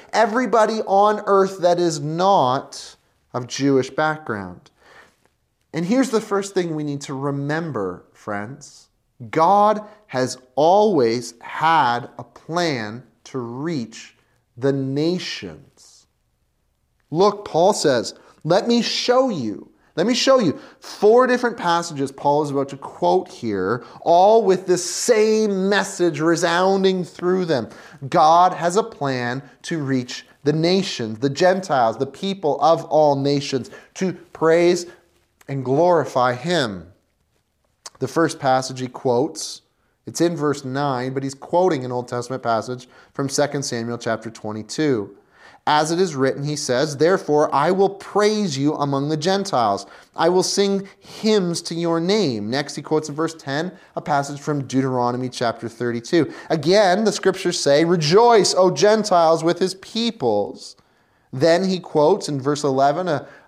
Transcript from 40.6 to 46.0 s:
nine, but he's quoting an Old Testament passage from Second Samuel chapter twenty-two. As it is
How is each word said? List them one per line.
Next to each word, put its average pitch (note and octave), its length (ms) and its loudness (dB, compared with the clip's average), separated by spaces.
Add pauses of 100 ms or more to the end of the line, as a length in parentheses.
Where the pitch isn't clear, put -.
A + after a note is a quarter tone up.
nine, C3 500 -4
but C3 100 -6
he's C3+ 100 -8
quoting E3+ 500 0
an B2+ 80 -8
Old B2 160 -6
Testament B2 360 -8
passage A#2+ 440 -4 (260)
from C#3 140 -4
Second C#3 360 -2
Samuel A#2 340 -6
chapter A2+ 320 -6
twenty-two. G#2+ 840 -4 (540)
As D3+ 220 2
it E3+ 80 -2
is F3+ 160 0